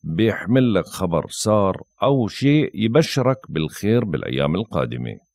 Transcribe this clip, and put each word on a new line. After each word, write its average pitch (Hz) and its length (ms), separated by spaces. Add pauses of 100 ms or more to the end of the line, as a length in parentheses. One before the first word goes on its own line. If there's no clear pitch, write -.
بيحمل 107 680
لك 87 120
خبر 85 420
سار 104 480 (260)
أو 123 260
شيء 143 460
يبشرك 127 640 (120)
بالخير 101 560
بالأيام 71 500
القادمة. 60 600 (200)